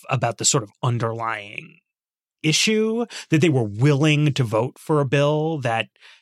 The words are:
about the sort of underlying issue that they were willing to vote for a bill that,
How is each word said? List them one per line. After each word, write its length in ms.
about 300
the 80
sort 180
of 60
underlying 920
issue 640
that 100
they 100
were 120
willing 720
to 100
vote 340
for 220
a 60
bill 520
that, 280